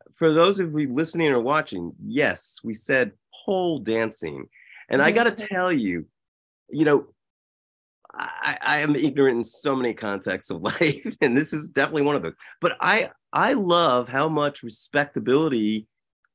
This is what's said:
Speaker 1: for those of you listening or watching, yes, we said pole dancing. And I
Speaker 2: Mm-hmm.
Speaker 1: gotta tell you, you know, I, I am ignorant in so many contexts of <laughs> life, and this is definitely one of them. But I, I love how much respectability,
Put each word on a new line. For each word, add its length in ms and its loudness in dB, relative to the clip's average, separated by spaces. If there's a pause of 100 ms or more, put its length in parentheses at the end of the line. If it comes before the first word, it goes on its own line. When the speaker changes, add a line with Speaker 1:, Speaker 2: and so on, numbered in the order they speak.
(140)
Speaker 1:
for 180 4
those 280 4
of 120 -2
you 200 -2
listening 360 0
or 120 4
watching, 520 -2 (140)
yes, 580 -2
we 80 -6
said 400 -2 (320)
pole 360 -2
dancing. 640 -4 (420)
And 140 2
I 60 4
Speaker 2:
Mm-hmm. 80 2
Speaker 1:
gotta 160 2
tell 380 -4
you, 360 -2 (640)
you 160 0
know, 200 4 (1080)
I, 480 -6
I 160 0
am 180 0
ignorant 400 2
in 80 -2
so 320 -4
many 160 0
contexts 580 -6
of 120 -8
<laughs> 0 -
life, 580 -2
and 160 4
this 160 0
is 160 -6
definitely 340 0
one 140 2
of 60 -4
them. 120 -8 (280)
But 180 -2
I, 300 2 (200)
I 220 2
love 560 2
how 220 0
much 320 -2
respectability, 1200 0 (480)